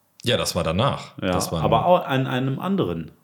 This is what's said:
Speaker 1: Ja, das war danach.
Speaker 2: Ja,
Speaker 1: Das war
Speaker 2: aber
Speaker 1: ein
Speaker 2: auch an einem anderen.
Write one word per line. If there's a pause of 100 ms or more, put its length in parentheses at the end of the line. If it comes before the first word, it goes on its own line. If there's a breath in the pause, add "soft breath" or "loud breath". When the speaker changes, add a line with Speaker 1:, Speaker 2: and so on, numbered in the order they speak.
(220)
Speaker 1:
Ja,
das
war
danach.
Speaker 2:
Ja,
Speaker 1:
Das
war
Speaker 2:
aber
Speaker 1:
ein
Speaker 2:
auch
an
einem
anderen. (140)